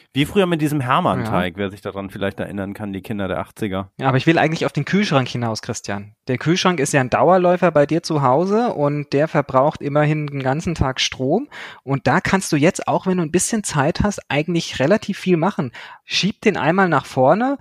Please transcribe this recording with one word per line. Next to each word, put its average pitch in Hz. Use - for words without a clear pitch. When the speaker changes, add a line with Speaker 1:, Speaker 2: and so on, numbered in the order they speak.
Speaker 1:
Wie 135
früher 196
mit 175
diesem 151
Hermann-Teig, 113
Speaker 2:
Ja. 98
Speaker 1:
wer 101
sich 101
daran 98
vielleicht 98
erinnern 98
kann, 101
die 98
Kinder 101
der 90
achtziger. 98
Speaker 2:
Ja, 131
aber 131
ich 131
will 165
eigentlich 160
auf 139
den 143
Kühlschrank 175
hinaus, 117
Christian. 104
Der 127
Kühlschrank 175
ist 131
ja 139
ein 127
Dauerläufer 175
bei 147
dir 156
zu 151
Hause 185
und 147
der 143
verbraucht 143
immerhin 147
den 139
ganzen 147
Tag 135
Strom. 165
Und 135
da 147
kannst -
du -
jetzt, 151
auch 156
wenn 185
du 175
ein 151
bisschen 202
Zeit 151
hast, 208
eigentlich 156
relativ 185
viel 180
machen. 156
Schieb -
den 196
einmal 180
nach 147
vorne 202